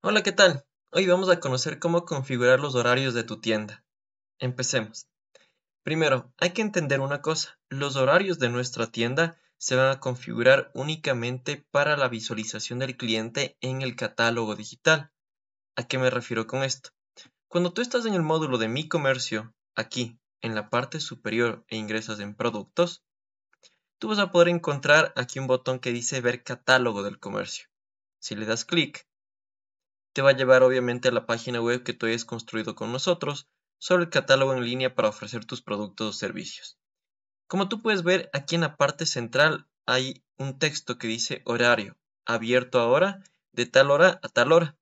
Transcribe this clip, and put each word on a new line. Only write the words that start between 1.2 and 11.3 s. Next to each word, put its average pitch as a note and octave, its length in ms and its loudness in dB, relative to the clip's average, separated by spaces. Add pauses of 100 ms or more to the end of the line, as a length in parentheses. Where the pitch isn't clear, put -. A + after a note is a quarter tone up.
a F3 100 6
conocer C#3+ 380 -4
cómo E3+ 280 0
configurar C3 540 2
los C#3+ 140 -4
horarios B2 400 2
de A#2 100 -2
tu A2+ 160 -10
tienda. G#2+ 460 -4 (540)
Empecemos. B2 680 -6 (760)
Primero, D3 560 -2
hay F3 140 0
que A3 100 -4
entender E3 380 -2
una C#3+ 200 -4
cosa. - 380 -6 (100)
Los C#3 280 -4
horarios D#3+ 420 2
de B2 100 0
nuestra A#2+ 380 -4
tienda C#3 500 -2 (220)
se - 160 -4
van C3 160 4
a C3+ 80 -4
configurar B2 760 2
únicamente C3+ 960 -6